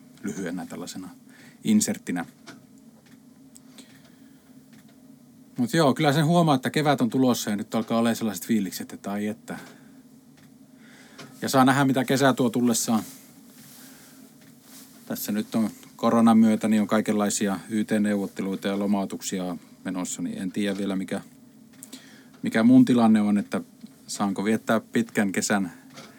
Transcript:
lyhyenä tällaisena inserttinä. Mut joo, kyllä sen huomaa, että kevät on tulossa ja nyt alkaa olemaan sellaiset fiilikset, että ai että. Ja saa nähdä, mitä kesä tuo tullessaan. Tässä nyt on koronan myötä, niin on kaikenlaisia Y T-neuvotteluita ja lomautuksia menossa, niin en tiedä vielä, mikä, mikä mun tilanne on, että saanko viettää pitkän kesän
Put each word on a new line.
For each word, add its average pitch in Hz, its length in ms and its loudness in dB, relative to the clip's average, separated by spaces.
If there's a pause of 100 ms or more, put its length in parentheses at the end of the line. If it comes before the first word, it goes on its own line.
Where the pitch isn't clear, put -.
(220)
lyhyenä 90 440 -8
tällaisena 90 420 -14 (560)
inserttinä. 101 600 0 (3250)
Mut 123 180 -2
joo, 147 200 4
kyllä 147 180 2
sen 156 140 2
huomaa, 165 280 4
että 131 160 -2
kevät 143 300 0
on 117 100 0
tulossa 123 400 2
ja 104 60 -2
nyt 107 180 -6
alkaa 113 240 -2
olemaan 117 180 0
sellaiset 104 300 -6
fiilikset, 104 460 -4
että 98 200 -10
ai 104 140 -4
että. 92 320 -10 (1800)
Ja 113 60 -4
saa 131 160 6
nähdä, 135 200 4
mitä 131 200 0
kesä 135 280 2
tuo 123 180 0
tullessaan. 117 520 0 (2000)
Tässä - 260 -8
nyt 107 220 -4
on 110 160 0 (260)
koronan 113 420 4
myötä, 110 300 4
niin 107 140 2
on 101 60 -2
kaikenlaisia 104 800 0
Y 107 160 -2
T-neuvotteluita 104 840 -2
ja 98 100 -4
lomautuksia 92 760 -4 (280)
menossa, 90 380 -8
niin 80 160 -8
en 95 140 -6
tiedä 101 260 -4
vielä, 98 180 -4
mikä, 95 240 -6 (1200)
mikä 113 200 -2
mun 127 220 8
tilanne 113 360 4
on, 104 180 0
että 101 220 -4 (460)
saanko 98 380 -6
viettää 110 360 0
pitkän 113 520 -2
kesän 95 400 -2 (460)